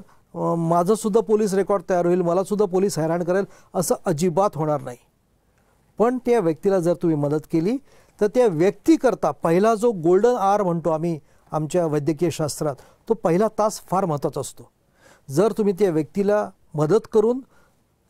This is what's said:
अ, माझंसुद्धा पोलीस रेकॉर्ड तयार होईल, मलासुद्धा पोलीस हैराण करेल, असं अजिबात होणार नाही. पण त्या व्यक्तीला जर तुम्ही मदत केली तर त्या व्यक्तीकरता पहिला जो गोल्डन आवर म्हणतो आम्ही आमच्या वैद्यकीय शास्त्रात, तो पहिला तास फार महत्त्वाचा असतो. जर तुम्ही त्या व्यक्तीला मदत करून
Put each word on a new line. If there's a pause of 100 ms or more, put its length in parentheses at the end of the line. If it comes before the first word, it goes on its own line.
(360)
अ,
माझंसुद्धा
पोलीस
रेकॉर्ड
तयार
होईल,
मलासुद्धा
पोलीस
हैराण
करेल, (300)
असं (100)
अजिबात
होणार
नाही. (1000)
पण
त्या
व्यक्तीला
जर
तुम्ही
मदत
केली (440)
तर
त्या
व्यक्तीकरता
पहिला
जो
गोल्डन
आवर
म्हणतो
आम्ही (320)
आमच्या
वैद्यकीय
शास्त्रात, (340)
तो
पहिला (120)
तास
फार
महत्त्वाचा
असतो. (580)
जर
तुम्ही
त्या
व्यक्तीला (240)
मदत
करून (720)